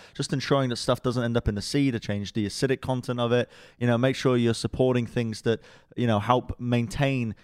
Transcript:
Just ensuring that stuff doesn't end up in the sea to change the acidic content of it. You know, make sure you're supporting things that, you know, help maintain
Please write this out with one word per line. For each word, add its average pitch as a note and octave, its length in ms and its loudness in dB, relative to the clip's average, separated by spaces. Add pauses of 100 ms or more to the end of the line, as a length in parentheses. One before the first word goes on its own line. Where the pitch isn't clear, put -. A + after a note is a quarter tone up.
(160)
Just - 180 -6
ensuring C3+ 380 2
that A#2 60 -6
stuff - 260 -2
doesn't B2 200 0
end A#2 140 0
up - 100 0
in G#2+ 60 0
the G2+ 80 -4
sea C#3 300 0
to A2+ 80 -2
change G2+ 340 -6
the G#2 140 0
acidic C3 340 0
content B2 380 -4
of A#2+ 120 2
it. A#2+ 160 2 (300)
You A#2+ 80 -2
know, A#2+ 100 4
make C3 200 2
sure B2+ 220 2
you're A#2 180 4
supporting B2 500 0
things A2+ 380 -4
that, A2+ 160 0 (360)
you A#2+ 120 0
know, A2 120 4
help B2 400 0
maintain A#2+ 840 -2